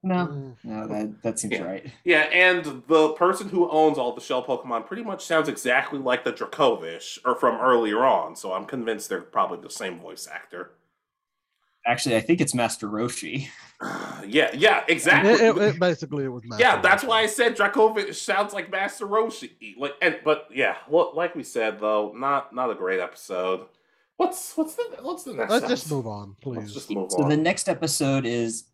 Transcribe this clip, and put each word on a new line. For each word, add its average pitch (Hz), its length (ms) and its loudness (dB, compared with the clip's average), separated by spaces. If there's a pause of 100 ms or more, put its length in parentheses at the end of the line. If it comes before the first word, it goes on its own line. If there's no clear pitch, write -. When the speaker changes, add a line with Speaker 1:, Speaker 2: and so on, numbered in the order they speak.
Speaker 1:
No. 185 140 0 (120)
Speaker 2:
Mm. 135 360 -12
Speaker 1:
No, 110 240 -10
that, 107 360 -8
that 110 160 -4
seems 104 160 -4
Speaker 3:
Yeah. 82 80 -4
Speaker 1:
right. 95 280 -10 (140)
Speaker 3:
Yeah, 160 160 4 (100)
and 170 560 4
the 156 260 6
person 190 360 2
who 175 200 2
owns 156 280 4
all 123 180 -2
the 120 60 -14
shell 127 240 -2
Pokemon 120 420 -4
pretty 226 160 -8
much 196 220 -8
sounds 156 240 2
exactly 131 500 0
like 127 240 0
the 123 80 0
Dracovish 104 920 -2
or 123 100 2
from 120 240 2
earlier 117 460 4
on, - 320 2
so 95 160 -6
I'm 98 120 -4
convinced 113 440 -6
they're 92 120 -4
probably 90 400 -4
the - 80 -18
same 92 300 -8
voice 85 320 -16
actor. 87 400 -14 (1120)
Speaker 1:
Actually, 120 300 0
I 110 60 2
think 175 200 2
it's 139 120 0
Master 117 340 -2
Roshi. 117 600 -6 (340)
Speaker 3:
<sighs> - 60 -8 (400)
Yeah, 131 260 2
yeah, 185 360 4
exactly. 185 420 4
Speaker 2:
It, 233 80 6 (160)
it, - 20 0
it 202 220 2
basically, 147 460 -2
it - 20 -4
was 120 180 -10
Master 120 180 -2
Speaker 3:
Yeah, 254 180 4
that's 196 220 4
Speaker 2:
Roshi. 269 40 -4
Speaker 3:
why 226 140 4
I 220 60 2
said 233 280 2
Dracovish 208 600 2
sounds 202 380 -2
like 190 160 -8
Master 196 380 -4
Roshi. 196 680 -2
Like, 143 240 -4
and, 170 240 2
but 151 280 0
yeah, 123 220 0 (140)
well, 156 260 4
like 170 180 -2
we 143 100 -8
said 110 360 -2
though, 107 360 0
not, 135 380 -2
not 127 160 -2
a 107 60 -2
great 92 240 -2
episode. 92 680 -4 (500)
What's, - 400 -2
what's 311 180 -2
the, 480 80 -4 (180)
what's 330 220 -10
the 240 100 -12
next 113 160 -4
Speaker 2:
Let's 240 200 0
just - 160 -2
Speaker 3:
episode? 151 100 -4
Speaker 2:
move 123 120 -4
on, 101 360 -12
Speaker 3:
Let's 117 220 -8
Speaker 2:
please. 104 80 -14
Speaker 3:
just 135 180 -12
move 95 220 -6
Speaker 1:
So 151 100 2
Speaker 3:
on. 139 60 2
Speaker 1:
the 151 80 4
next 170 320 0
episode 139 560 0
is 117 480 -2